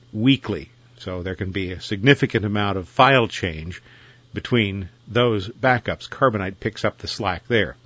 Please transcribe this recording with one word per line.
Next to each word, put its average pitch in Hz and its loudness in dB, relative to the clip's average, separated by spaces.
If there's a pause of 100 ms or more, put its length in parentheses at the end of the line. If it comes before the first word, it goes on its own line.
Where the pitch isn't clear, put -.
(120)
weekly, 110 0 (280)
so 92 -8
there 92 -4
can 95 -6
be 92 -4
a 85 -12
significant 110 2
amount 101 0
of 87 -8
file 131 6
change 85 -6 (500)
between 98 -2 (200)
those 110 0
backups. 123 -2
Carbonite 98 0
picks - -4
up - -2
the 95 -12
slack 92 -4
there. 107 2 (120)